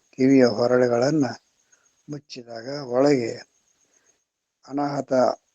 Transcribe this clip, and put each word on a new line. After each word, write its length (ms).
ಕಿವಿಯ 340
ಹೊರಳುಗಳನ್ನ 800
ಮುಚ್ಚಿದಾಗ 580
ಒಳಗೆ 800
ಅನಾಹತ 460